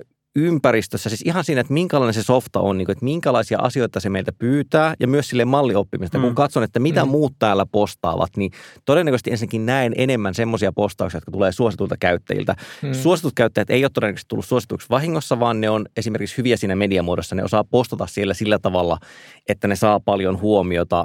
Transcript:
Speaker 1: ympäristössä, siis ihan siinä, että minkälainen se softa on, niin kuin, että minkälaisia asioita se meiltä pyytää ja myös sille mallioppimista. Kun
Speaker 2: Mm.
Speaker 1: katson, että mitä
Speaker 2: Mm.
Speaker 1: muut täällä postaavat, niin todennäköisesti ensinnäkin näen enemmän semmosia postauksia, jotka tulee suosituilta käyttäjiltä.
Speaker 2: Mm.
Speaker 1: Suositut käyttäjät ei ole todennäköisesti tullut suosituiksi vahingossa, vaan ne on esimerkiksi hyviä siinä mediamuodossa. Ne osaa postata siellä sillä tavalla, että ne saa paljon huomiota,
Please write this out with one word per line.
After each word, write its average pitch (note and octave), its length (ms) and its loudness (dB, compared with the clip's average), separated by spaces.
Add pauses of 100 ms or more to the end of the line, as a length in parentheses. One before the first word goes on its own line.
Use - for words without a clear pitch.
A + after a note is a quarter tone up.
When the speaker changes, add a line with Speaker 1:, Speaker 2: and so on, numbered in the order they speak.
(360)
Speaker 1:
ympäristössä, C3+ 720 0
siis C3 140 -4
ihan E3+ 220 -2
siinä, C3+ 160 0
että B2 120 -4
minkälainen C#3+ 420 2
se A2 80 0
softa B2 380 0
on, F#2+ 180 0
niin F#2 80 -2
kuin, G2 60 -2
että G#2 120 -4
minkälaisia B2+ 540 0
asioita A#2+ 420 0
se G#2 100 -4
meiltä F#2+ 280 -4
pyytää D3 640 0
ja B2 80 2
myös C#3 200 0
sille B2 160 2
mallioppimista. A#2+ 720 0
Kun B2+ 100 2
Speaker 2:
Mm. A#2+ 60 0
Speaker 1:
katson, C#3 280 2
että A2 180 -2
mitä D#3 240 2
Speaker 2:
Mm. C#3 60 0
Speaker 1:
muut C#3 280 2
täällä G2 280 4
postaavat, F2+ 720 -2
niin G2 140 -2 (340)
todennäköisesti C#3 460 2
ensinnäkin A2+ 360 -2
näen B2 300 0
enemmän A#2 380 0
semmosia A2+ 380 0
postauksia, F#2+ 440 -2
jotka D#2+ 140 -10
tulee F#2 220 2
suosituilta G2 480 -2
käyttäjiltä. F2+ 560 -2 (260)
Speaker 2:
Mm. C#3 120 -4
Speaker 1:
Suositut D#3+ 400 0
käyttäjät A2 360 0
ei C3 140 2
ole C3+ 100 0
todennäköisesti G#2 340 -4
tullut G#2+ 180 -6
suosituiksi - 440 -4
vahingossa, C#3 500 -2
vaan A#2 200 0
ne G#2+ 100 2
on G#2+ 160 -2 (100)
esimerkiksi G#2+ 420 -6
hyviä A#2+ 180 2
siinä F#2+ 200 -2
mediamuodossa. F#2 580 0
Ne F#2+ 100 -2
osaa G#2+ 200 0
postata A#2+ 420 -2
siellä G2 280 -4
sillä G#2 240 0
tavalla, F2+ 400 0 (500)
että G#2 200 -2
ne G2+ 80 0
saa G#2 240 2
paljon F#2+ 400 0
huomiota, F2+ 640 2